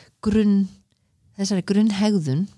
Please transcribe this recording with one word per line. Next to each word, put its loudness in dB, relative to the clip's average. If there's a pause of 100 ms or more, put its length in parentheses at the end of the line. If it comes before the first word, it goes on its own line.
(200)
grunn, 2 (720)
þessari -4
grunnhegðun 0 (140)